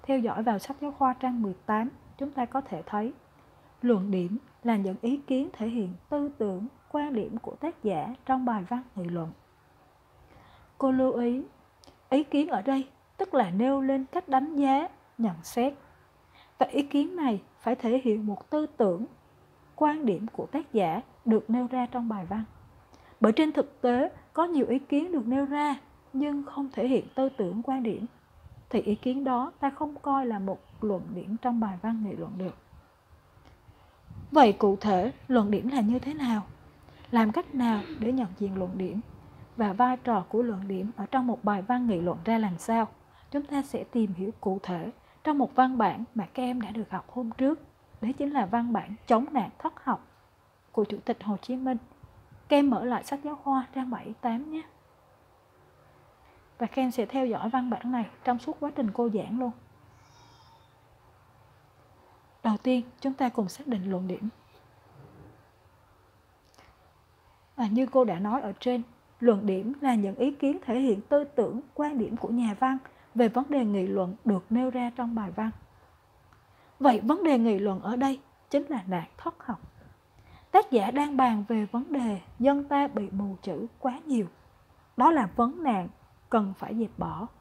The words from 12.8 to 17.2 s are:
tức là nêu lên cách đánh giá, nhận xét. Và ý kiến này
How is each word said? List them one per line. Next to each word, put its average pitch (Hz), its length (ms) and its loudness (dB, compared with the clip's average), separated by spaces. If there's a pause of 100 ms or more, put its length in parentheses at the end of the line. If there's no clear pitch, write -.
tức 392 180 -4
là 214 160 4
nêu 254 300 2
lên 269 320 0
cách 349 160 -4
đánh 277 280 0
giá, 277 320 4 (300)
nhận 208 240 0
xét. 262 320 -2 (840)
Và - 80 4
ý 277 160 -2
kiến 285 340 0
này 254 260 0 (160)